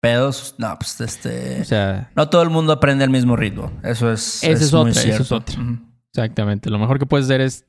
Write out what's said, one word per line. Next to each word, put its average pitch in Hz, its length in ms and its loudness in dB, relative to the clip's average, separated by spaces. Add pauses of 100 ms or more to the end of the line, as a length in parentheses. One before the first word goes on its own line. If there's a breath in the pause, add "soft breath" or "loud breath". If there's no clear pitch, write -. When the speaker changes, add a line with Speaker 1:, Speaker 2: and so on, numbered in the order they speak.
Speaker 1:
pedos, 123 580 -2
no, 110 200 -6
pues, - 220 -10
este, 120 600 -8
Speaker 2:
O - 40 -4
sea, 98 500 -2
Speaker 1:
no 151 140 2
todo 170 140 4
el 165 80 2
mundo 160 220 2
aprende 139 320 2
al 131 60 2
mismo 123 260 4
ritmo. 104 360 -4 (100)
Eso 117 300 0
es, - 320 -6
Speaker 2:
esa 160 80 4
Speaker 1:
es 156 100 4
Speaker 2:
es 143 100 4
Speaker 1:
muy 120 180 6
Speaker 2:
otra, 113 120 2
esa 110 80 2
es 107 60 2 (120)
Speaker 1:
cierto. 120 80 0
Speaker 2:
otra. - 260 -6
Speaker 1:
Ujú. 117 160 -4 (360)
Speaker 2:
Exactamente. 107 560 -2
Lo 107 80 -2
mejor 120 200 2
que 139 80 0
puedes 139 200 2
hacer 131 140 2
es 131 280 -2